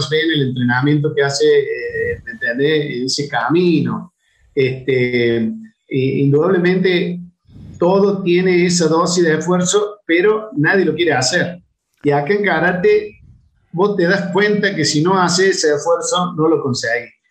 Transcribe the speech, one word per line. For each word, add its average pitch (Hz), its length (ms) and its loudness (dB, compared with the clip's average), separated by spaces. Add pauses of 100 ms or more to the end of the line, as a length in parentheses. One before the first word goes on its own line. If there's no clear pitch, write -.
ven 156 240 0
el 139 180 0
entrenamiento 135 640 0
que 143 120 0
hace, 143 200 0
eh, 139 800 0
¿me - 60 -12
entendés? 143 680 -2
En 123 100 -4
ese 143 220 -6
camino. 135 880 0 (400)
Este, 123 960 0 (380)
i-, 135 340 -2
indudablemente 175 1000 2 (580)
todo 196 440 2
tiene 180 420 2
esa 175 220 0
dosis 170 380 2
de 156 100 2
esfuerzo, 180 640 0 (100)
pero 208 500 0
nadie 175 280 2
lo 156 100 0
quiere 170 180 0
hacer. 139 480 -2 (440)
Y 143 60 2
acá 147 240 0
en 202 100 0
karate, 185 720 0 (560)
vos 180 240 0
te 180 80 2
das 180 280 0
cuenta 202 440 0
que 156 80 -2
si 147 180 0
no 185 180 2
haces 185 360 2
ese 151 180 0
esfuerzo, 170 600 -2
no 156 140 0
lo 151 140 2
conseguís. 120 480 -4 (200)